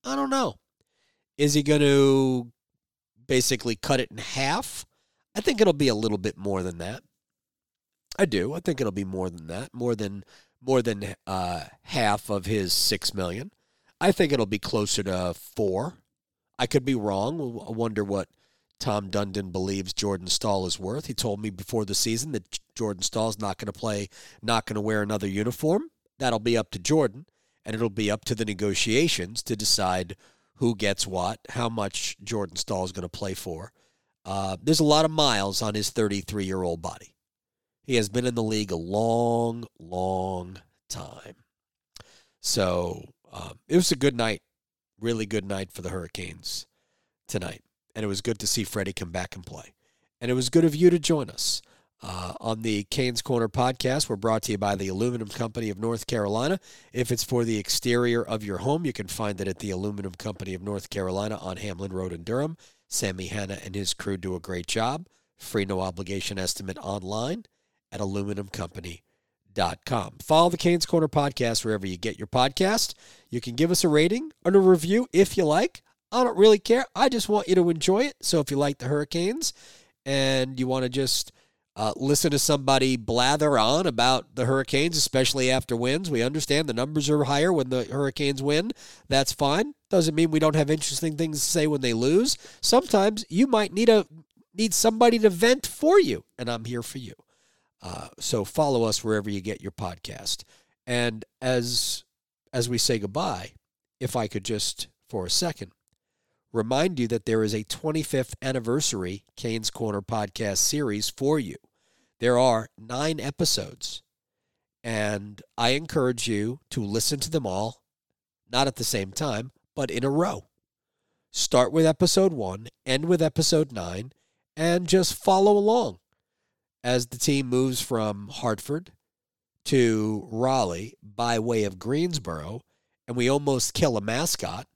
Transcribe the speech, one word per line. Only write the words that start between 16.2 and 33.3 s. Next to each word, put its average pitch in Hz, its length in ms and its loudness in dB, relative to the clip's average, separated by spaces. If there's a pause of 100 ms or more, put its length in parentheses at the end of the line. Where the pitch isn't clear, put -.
I 127 80 0
could 135 160 0
be 135 120 0
wrong. 107 440 -2 (260)
I - 60 -12
wonder 110 320 -2
what 98 240 -2 (520)
Tom 104 300 -2
Dundon 98 420 -4
believes 95 420 -4
Jordan 95 340 -4
Staal 98 380 0
is 87 140 -4
worth. 104 260 -6
He 135 80 -10
told 104 260 -4
me 107 100 -6
before 101 360 -4
the 95 100 -6
season 117 380 -2
that 104 180 -8
J-, - 80 -10 (160)
Jordan 101 280 -4
Stahl's 110 360 -2
not 101 180 -4
gonna 104 140 -8
play, 104 380 -6 (320)
not 113 240 0
gonna 107 160 -4
wear 107 200 0
another 101 260 -2
uniform. 139 640 0 (280)
That'll 120 200 0
be 117 180 0
up 110 140 -2
to 98 80 -8
Jordan, 135 480 0 (360)
and 110 120 -8
it'll 113 140 0
be 101 220 0
up 107 140 -4
to 123 100 -2
the 110 80 -4
negotiations 107 1000 0
to 117 120 -2
decide 92 640 0 (380)
who 117 200 0
gets 101 320 -2
what, 92 320 -4 (100)
how 120 200 -4
much 110 540 -6
Jordan 101 340 -6
Stahl's 92 340 -4
gonna 92 160 -8
play 95 280 -8